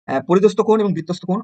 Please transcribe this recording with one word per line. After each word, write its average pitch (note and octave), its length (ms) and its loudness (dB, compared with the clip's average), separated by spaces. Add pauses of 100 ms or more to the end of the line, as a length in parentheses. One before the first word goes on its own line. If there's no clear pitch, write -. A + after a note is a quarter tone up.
আহ, C3 140 -4
পরিধস্থ G3 380 2
কোণ A3 200 2
এবং G3+ 120 0
বৃত্তস্থ E3 320 -8
কোণ F#3+ 200 -4